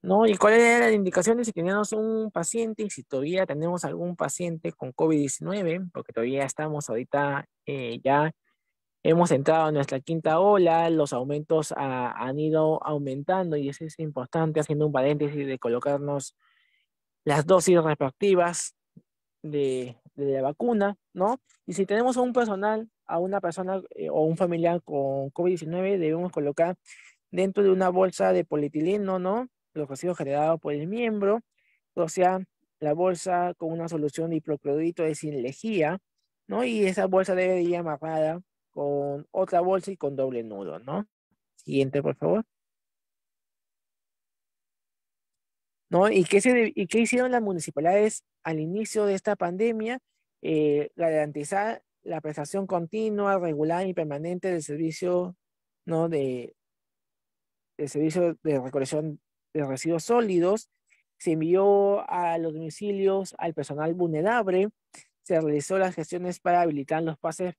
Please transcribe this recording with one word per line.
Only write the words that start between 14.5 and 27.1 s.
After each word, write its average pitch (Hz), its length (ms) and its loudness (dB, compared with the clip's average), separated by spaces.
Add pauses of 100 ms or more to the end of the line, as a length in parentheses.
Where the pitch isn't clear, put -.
haciendo 151 280 0
un 151 40 0
paréntesis 143 540 0
de 131 140 -4
colocarnos 143 760 -2 (880)
las 147 220 2
dosis 175 360 6
respectivas 170 920 0 (680)
de, 131 560 -4 (140)
de 139 200 -2
la 135 100 0
vacuna, 202 540 0 (160)
¿no? 208 260 0 (260)
Y 185 80 -8
si 190 140 0
tenemos 240 300 2
a 247 40 2
un 247 120 0
personal, 220 560 0 (180)
a 165 100 -2
una 190 240 -2
persona, 185 400 -4 (100)
eh, 156 180 -8
o 151 120 0
un 160 160 2
familiar 170 460 2
con 139 480 -4
covid 175 180 0
diecinueve, 185 480 -2
debemos 165 340 -2
colocar 160 440 0 (560)